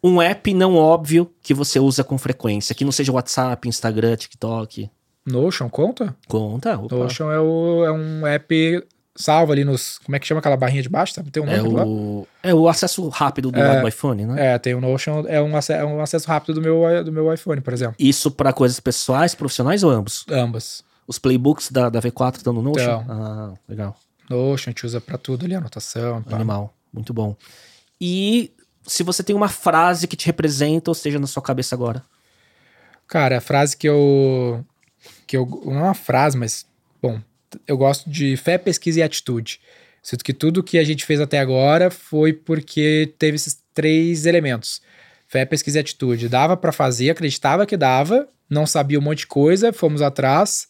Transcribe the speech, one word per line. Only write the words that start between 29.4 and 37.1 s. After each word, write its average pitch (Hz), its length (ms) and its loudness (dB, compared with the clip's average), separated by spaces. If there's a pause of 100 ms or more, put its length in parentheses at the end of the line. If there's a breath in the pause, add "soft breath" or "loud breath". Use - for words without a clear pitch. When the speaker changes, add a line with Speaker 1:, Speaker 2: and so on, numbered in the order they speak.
Speaker 1:
frase 170 580 2
que - 80 -6
te - 120 -4
representa 156 640 0
ou - 20 0
esteja 147 260 -4
na 143 80 -2
sua 135 140 -6
cabeça 127 340 -4
agora? 120 280 -4 (1040 soft breath)
Speaker 2:
Cara, 131 300 2
a 117 40 -2
frase 143 340 2
que 151 140 0
eu, 135 760 2 (640 soft breath)
que - 80 -4
eu, 127 100 0 (200)
não 135 140 -4
é 160 60 0
uma 190 100 2
frase, 135 420 0
mas, 117 260 -6 (380)
bom, 113 180 -4 (480)